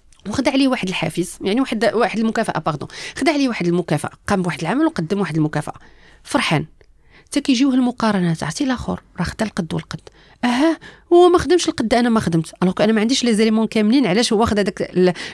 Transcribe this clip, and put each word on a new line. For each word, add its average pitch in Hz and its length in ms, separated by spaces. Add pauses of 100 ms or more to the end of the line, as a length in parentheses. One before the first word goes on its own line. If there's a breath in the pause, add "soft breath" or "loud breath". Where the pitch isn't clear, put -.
(300)
وخد 240 180
عليه 277 200
واحد 233 200
الحافز، 170 540
يعني 220 200
واحد، 226 320
واحد 208 260
المكافأة، 226 400
باردون، 151 300 (260 loud breath)
خد 277 140
عليه 285 180
واحد 196 200
المكافأة، 170 440 (160)
قام 196 140
بواحد 170 200
العمل 233 240
وقدم 202 340
واحد 156 160
المكافأة، 151 380 (500 soft breath)
فرحان. 156 420 (600 soft breath)
حتى - 160
كيجيوه 269 320
المقارنات، 214 720
عرفتي 160 200
الآخر 240 380 (160)
راه 180 60
خدا - 220
القد 180 280
والقد، - 260 (440 soft breath)
أها 269 360 (340 loud breath)
هو 359 160
ما 349 80
خدمش 330 300
القد 247 260
أنا 240 160
ما 226 100
خدمت، 165 340 (100)
ألوغ 185 160
أنا 214 140
ما 214 80
عنديش 240 220
لي 240 100
زيليمون 220 340
كاملين 220 400
علاش 214 260
هو 214 120
خد 208 140
هذاك 202 220
ال-، 180 320 (200 loud breath)